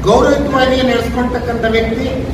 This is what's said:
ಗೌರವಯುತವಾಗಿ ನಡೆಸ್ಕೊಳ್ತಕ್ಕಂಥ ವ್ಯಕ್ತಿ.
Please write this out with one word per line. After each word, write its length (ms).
ಗೌರವಯುತವಾಗಿ 680
ನಡೆಸ್ಕೊಳ್ತಕ್ಕಂಥ 760
ವ್ಯಕ್ತಿ. 340